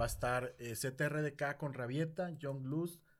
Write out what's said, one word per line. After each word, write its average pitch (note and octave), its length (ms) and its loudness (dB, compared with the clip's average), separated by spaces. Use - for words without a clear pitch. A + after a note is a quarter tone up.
Va A#2 40 6
a - 20 6
estar, B2 540 0
eh, A#2 160 -2
Z C3+ 280 0
R D3+ 180 2
D C#3+ 120 0
K C#3+ 240 0
con C#3 160 -2
Rabieta, D#3 680 0
John C#3 220 -2
Blues, D#3+ 380 0